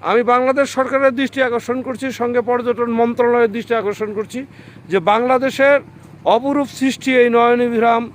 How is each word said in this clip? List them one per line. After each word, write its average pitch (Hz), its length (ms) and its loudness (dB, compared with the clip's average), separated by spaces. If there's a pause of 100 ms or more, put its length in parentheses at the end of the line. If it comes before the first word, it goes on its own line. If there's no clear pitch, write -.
আমি 190 220 0
বাংলাদেশ 254 460 2
সরকারের 269 460 0
দৃষ্টি 269 260 -4
আকর্ষণ 240 400 -2
করছি, 254 300 -8
সঙ্গে 240 300 -2
পর্যটন 240 500 -2
মন্ত্রণালয়ের 233 600 2
দৃষ্টি 233 240 -6
আকর্ষণ 208 380 -4
করছি 214 260 -8 (500)
যে 180 100 0
বাংলাদেশের 254 760 2 (480)
অপরূপ 269 420 0
সৃষ্টি 262 500 -2
এই 240 120 6
নয়নাভিরাম 233 720 2 (120)